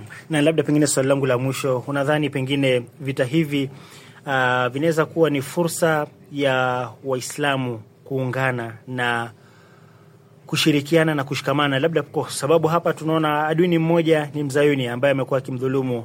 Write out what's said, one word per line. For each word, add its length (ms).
Na 120
labda 200
pengine 240
swali 220
langu 180
la 120
mwisho, 480
unadhani 440
pengine 520
vita 240
hivi, 460
ah, 460
vinaweza 340
kuwa 240
ni 120
fursa 640
ya 560
Waislamu 760
kuungana 720
na 440
kushirikiana 680
na 100
kushikamana, 540
labda 240
kwa 280
sababu 380
hapa 240
tunaona 560
adui 200
ni 100
mmoja, 560
ni 80
mzayuni 440
ambaye 260
amekuwa 260
akimdhulumu 680